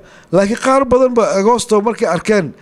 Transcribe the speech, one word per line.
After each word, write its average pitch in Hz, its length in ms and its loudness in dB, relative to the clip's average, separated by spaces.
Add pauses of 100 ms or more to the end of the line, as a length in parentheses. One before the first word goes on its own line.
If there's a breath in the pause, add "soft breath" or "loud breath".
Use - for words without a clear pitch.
(320 loud breath)
Laakiin 196 260 0
qaar 269 260 2
badan 254 300 2
ba 226 100 2 (140)
Agoosto 214 420 0
markay 214 280 -4
arkeen 180 380 -2 (160)